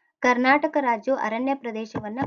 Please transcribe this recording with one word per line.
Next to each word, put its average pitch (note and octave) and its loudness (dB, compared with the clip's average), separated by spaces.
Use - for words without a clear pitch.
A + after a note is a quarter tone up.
ಕರ್ನಾಟಕ C4 4
ರಾಜ್ಯವು B3 0
ಅರಣ್ಯ B3 -2
ಪ್ರದೇಶವನ್ನ A3 -8